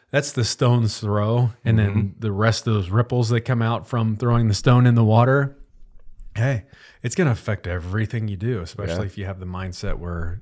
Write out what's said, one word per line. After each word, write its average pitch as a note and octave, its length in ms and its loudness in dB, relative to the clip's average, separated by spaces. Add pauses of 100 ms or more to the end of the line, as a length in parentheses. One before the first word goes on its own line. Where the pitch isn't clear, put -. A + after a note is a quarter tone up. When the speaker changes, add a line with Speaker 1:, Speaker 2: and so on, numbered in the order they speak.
(120)
Speaker 1:
that's C#3+ 220 -2
the A#2+ 100 0
stone's A#2+ 560 2
throw. G#2+ 520 0 (120)
And A2+ 160 2
then G#2 140 4
Speaker 2:
Mm-hmm. G2+ 260 -2
Speaker 1:
the A2 140 -4
rest A2 340 0
of A2+ 60 2
those F#2+ 160 0
ripples A#2 400 2
that A#2 120 2
come A#2 200 0
out A2+ 260 -2
from A2+ 300 -2
throwing A#2+ 320 2
the G2+ 40 2
stone B2 320 4
in A#2+ 100 6
the A#2 100 6
water, C3 520 2 (800)
hey, A#2+ 300 -2 (360)
it's A#2+ 140 -6
gonna E3 160 2
affect G#2 340 -4
everything G2+ 640 -4
you G2+ 80 -6
do, A2 240 -4
especially E2 360 -8
Speaker 2:
Yeah. G2+ 100 -4
Speaker 1:
if F#2+ 120 -12
you G2+ 60 -8
have F#2+ 160 -10
the F#2 60 -12
mindset F#2 540 -6
where E2+ 420 -6